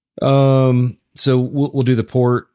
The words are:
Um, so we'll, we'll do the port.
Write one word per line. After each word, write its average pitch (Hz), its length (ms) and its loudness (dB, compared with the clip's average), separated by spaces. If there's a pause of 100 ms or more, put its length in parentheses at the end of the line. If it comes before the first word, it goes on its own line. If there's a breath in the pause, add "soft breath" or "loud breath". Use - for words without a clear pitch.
(220)
Um, 131 760 2 (180)
so 131 240 0
we'll, 139 340 -2
we'll 139 100 -2
do 123 120 0
the 110 100 -2
port. 123 500 -2